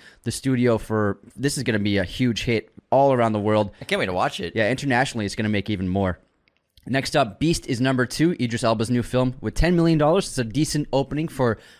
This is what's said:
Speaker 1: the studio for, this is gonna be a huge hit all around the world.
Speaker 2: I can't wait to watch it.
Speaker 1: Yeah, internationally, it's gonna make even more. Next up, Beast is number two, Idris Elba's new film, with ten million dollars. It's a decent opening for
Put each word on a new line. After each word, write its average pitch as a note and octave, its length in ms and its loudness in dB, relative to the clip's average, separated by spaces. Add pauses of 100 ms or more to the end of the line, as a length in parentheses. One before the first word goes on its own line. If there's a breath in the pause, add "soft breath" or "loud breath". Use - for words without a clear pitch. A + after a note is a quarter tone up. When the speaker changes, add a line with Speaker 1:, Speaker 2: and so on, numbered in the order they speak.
(220 loud breath)
Speaker 1:
the A#2+ 80 -4
studio B2 480 2
for, G#2+ 400 -2 (160)
this C3 220 -2
is A#2 80 -4
gonna A2 160 0
be G2+ 160 0
a F#2+ 80 2
huge A#2 400 -2
hit A2+ 260 -2 (200)
all C#3 220 4
around A#2 200 2
the G#2+ 80 0
world. G#2+ 400 2
Speaker 2:
I - 60 -16
can't G3 120 -2
wait C3+ 80 0
to F#2 60 -4
watch G#2+ 260 -2
it. E2+ 160 -8
Speaker 1:
Yeah, A2 160 0
internationally, B2+ 560 -2
it's F#2+ 80 -6
gonna A2 140 -2
make G#2 200 -2
even G2 200 -2
more. F#2 320 0 (680)
Next - 300 -2
up, A#2+ 240 0
Beast D#3+ 260 0
is A#2+ 140 -2
number B2+ 260 2
two, E3 320 0
Idris A#2 240 -4
Elba's A2+ 280 0
new A#2+ 120 2
film, B2+ 380 0
with G#2+ 140 -6
ten F3 200 4
million E3 240 4
dollars. D#3+ 300 2
It's - 100 -8
a B2 60 0
decent C#3+ 480 -2
opening C#3 340 -2
for A#2+ 320 0 (220 loud breath)